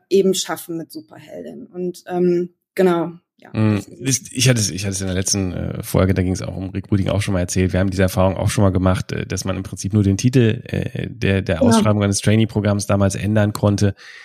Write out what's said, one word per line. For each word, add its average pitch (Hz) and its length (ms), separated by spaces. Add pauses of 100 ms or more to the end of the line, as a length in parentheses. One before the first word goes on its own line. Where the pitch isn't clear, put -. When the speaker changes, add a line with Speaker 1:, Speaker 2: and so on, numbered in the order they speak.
Speaker 1:
eben 190 240
schaffen 165 460
mit 160 120
Superheldin. 160 760
Und, 180 400
ähm, 180 480 (200)
genau, 175 360 (260)
ja. - 160
Speaker 2:
Mm, 107 220
Speaker 1:
Das 98 140
ist 127 440
Speaker 2:
ich, - 60
ich 127 100
hatte 120 120
es, 98 100
ich 95 140
hatte 98 100
es 95 80
in 95 60
der 92 80
letzten, 95 360
äh, 85 300
Folge, 92 320
da 92 80
ging 92 100
es 92 80
auch 90 160
um 92 140
Recruiting, 95 400
auch 95 100
schon 104 140
mal 87 60
erzählt. 90 340
Wir 90 60
haben 98 100
die 92 100
Erfahrung 92 380
auch 98 100
schon 104 160
mal 95 60
gemacht, 92 420
äh, - 140
dass - 180
man 95 140
im 95 60
Prinzip 95 280
nur 107 100
den 98 140
Titel, 123 480
äh, - 460
der, 98 320
der 95 140
Speaker 1:
Genau. - 120
Speaker 2:
Ausschreibung 107 360
eines 101 180
Trainee-Programms 104 640
damals 98 300
ändern 107 360
konnte. 101 420 (300)